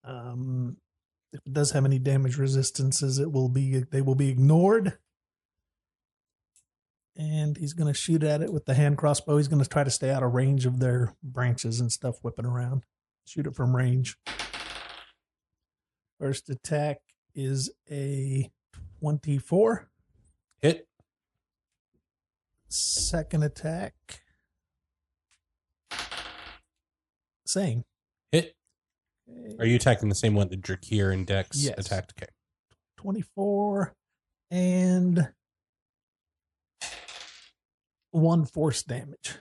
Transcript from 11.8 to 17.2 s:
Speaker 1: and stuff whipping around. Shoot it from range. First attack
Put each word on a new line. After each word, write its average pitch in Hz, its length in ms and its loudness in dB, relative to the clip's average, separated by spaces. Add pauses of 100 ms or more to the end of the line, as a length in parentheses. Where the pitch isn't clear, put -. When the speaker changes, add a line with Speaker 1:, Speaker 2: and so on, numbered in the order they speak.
Speaker 1:
and 117 100 0
stuff 123 300 -4
whipping 120 240 -8
around. 123 400 -4 (420)
Shoot 147 200 -6
it - 80 -8
from 127 200 2
range. 127 420 0 (2000)
First - 300 -4
attack 147 520 -4 (340)